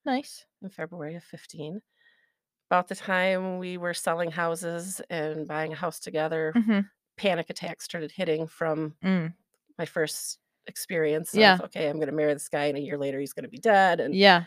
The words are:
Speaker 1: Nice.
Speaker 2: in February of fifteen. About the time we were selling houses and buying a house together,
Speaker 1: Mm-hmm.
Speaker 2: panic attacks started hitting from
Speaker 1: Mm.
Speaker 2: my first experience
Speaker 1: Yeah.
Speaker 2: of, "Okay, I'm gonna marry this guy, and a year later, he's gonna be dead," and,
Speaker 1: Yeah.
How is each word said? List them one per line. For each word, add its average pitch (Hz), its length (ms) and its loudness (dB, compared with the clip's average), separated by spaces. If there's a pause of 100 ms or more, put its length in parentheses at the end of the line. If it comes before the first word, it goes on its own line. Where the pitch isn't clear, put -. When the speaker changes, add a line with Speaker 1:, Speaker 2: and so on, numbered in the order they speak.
Speaker 1:
Nice. 277 400 -4 (160)
Speaker 2:
in 190 80 -12
February 165 460 -10
of 170 100 -14
fifteen. 160 560 -12 (880)
About 180 160 4
the 196 80 -6
time 185 640 0
we 180 180 -6
were 175 160 -4
selling 170 380 -2
houses 170 800 -4
and 156 380 -4
buying 156 260 -4
a - 20 -8
house 160 240 -6
together, 156 560 -2
Speaker 1:
Mm-hmm. 220 240 4 (380)
Speaker 2:
panic 175 320 0
attacks - 340 -10
started 156 280 -10
hitting 160 360 -2
from 156 560 -4
Speaker 1:
Mm. 175 300 0 (440)
Speaker 2:
my 170 80 -4
first - 540 -6 (300)
experience 160 640 -2
Speaker 1:
Yeah. 202 220 8
Speaker 2:
of, 180 60 -2
"Okay, - 280 -4
I'm 151 100 -4
gonna 147 120 -2
marry 151 220 2
this - 160 -6
guy, 147 160 0
and 143 120 0
a 131 40 -4
year 143 160 -6
later, 139 240 -4
he's 139 120 -8
gonna - 140 -12
be - 100 -16
dead," 190 440 6
and, 147 120 -2
Speaker 1:
Yeah. 190 340 8